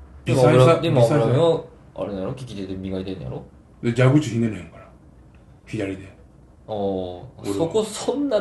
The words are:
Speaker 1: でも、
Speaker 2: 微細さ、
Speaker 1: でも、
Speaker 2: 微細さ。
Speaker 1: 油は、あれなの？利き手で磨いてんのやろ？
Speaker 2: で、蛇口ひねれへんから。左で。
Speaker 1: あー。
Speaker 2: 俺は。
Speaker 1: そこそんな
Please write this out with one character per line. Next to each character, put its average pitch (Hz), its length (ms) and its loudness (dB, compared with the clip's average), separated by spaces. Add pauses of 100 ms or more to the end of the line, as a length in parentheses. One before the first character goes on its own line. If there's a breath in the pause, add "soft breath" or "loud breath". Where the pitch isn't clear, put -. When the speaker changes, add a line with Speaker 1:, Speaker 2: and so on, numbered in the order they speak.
(240)
Speaker 1:
で 120 100 -2
も、 127 140 6
Speaker 2:
微 123 100 6
細 127 80 8
さ、 165 140 6
Speaker 1:
で 165 100 0
も、 156 60 2
Speaker 2:
微 123 60 6
細 143 180 4
さ。 113 60 2
Speaker 1:
油 127 160 2
は、 160 220 2 (300)
あ 95 120 -8
れ 101 80 -8
な 95 60 -8
の？ 107 140 -6
利 - 100 -14
き 101 120 -14
手 98 100 -10
で 95 80 -10
磨 95 260 -8
い 92 40 -10
て 95 100 -10
ん 95 40 -10
の - 60 -14
や 64 60 -10
ろ？ - 140 -12 (380)
Speaker 2:
で、 120 100 -2
蛇 131 280 4
口 151 100 -4
ひ 110 80 -4
ね 117 100 0
れ 98 100 -8
へ 87 40 -14
ん 82 60 -18
か - 100 -20
ら。 - 100 -20 (800)
左 98 300 -6
で。 92 200 -20 (500)
Speaker 1:
あ 110 60 -12
ー。 - 20 -6 (640)
Speaker 2:
俺 - 120 -8
は。 98 60 -6
Speaker 1:
そ 165 120 0
こ 214 160 -2
そ - 300 -6
ん 285 140 -4
な 214 120 0